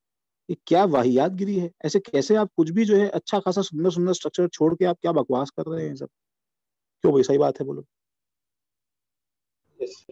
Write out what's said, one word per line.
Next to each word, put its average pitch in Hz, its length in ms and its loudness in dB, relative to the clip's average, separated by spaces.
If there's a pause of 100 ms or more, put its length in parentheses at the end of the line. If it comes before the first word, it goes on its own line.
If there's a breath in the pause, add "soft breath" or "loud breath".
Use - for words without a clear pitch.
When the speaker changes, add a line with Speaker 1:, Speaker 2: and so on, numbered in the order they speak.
(500)
Speaker 1:
ये - 60 -6 (120)
क्या 175 180 4
वाहियातगिरी 165 720 0
है? 170 120 -6 (140)
ऐसे 156 160 0
कैसे 143 340 0
आप 214 220 0
कुछ 160 140 2
भी 214 140 2
जो 208 120 4
है 202 120 2
अच्छा - 300 -4
खासा 196 220 -2
सुंदर 170 300 -2
सुंदर 180 220 0
structure 170 360 -4
छोड़ 160 260 0
के 180 100 0
आप 175 160 0
क्या 170 100 -2
बकवास 135 380 -2
कर 156 220 -10
रहे 160 160 -6
हैं 143 80 -10
सब? 135 140 -14 (920)
क्यों 160 100 4
भाई, 135 100 6
सही 139 140 2
बात 143 220 0
है, 139 60 -8
बोलो। 143 200 -10 (1900)
Speaker 2:
यस। - 320 -10